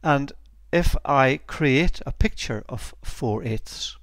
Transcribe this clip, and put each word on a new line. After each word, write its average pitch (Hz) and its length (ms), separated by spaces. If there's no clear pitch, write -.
And 143 300
if 170 240
I 135 400
create 147 600
a 139 60
picture - 560
of - 360
four 110 400
eighths - 600